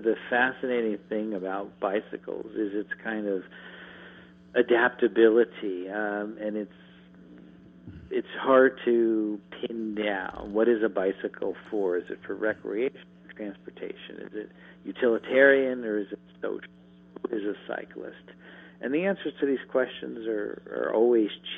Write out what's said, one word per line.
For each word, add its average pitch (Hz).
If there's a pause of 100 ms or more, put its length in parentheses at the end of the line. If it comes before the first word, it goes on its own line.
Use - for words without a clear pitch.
the 110 (120)
fascinating 123 (100)
thing 107
about 95
bicycles -
is 104
its 104 (120)
kind 107
of 95 (1120)
adaptability, 113
um, 104
and 107
it's, 101 (1400)
it's 120 (100)
hard 131
to 110 (120)
pin 113
down. 104
What 110
is 113
a 110
bicycle 95 (140)
for? 98
Is 87
it -
for 98
recreation, 107 (340)
transportation? -
Is 101
it 104 (320)
utilitarian, 127
or 104
is 95
it 104 (220)
social? 101 (520)
Who 117
is 98
a 101 (120)
cyclist? - (640)
And 123
the 170
answers 185
to 147
these 135
questions 123
are, 107
are -
always 113 (280)